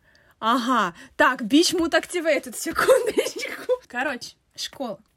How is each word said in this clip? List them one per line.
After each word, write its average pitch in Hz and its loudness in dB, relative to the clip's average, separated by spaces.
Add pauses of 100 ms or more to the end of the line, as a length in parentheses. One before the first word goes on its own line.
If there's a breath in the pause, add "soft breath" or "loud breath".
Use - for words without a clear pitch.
(400 soft breath)
ага. 226 0 (220 loud breath)
Так, 269 4
bitch 277 4
mood 330 0
activated, 320 -2
секундочку. - 0 (140)
Короче, 254 -8 (200)
школа. - -10 (180)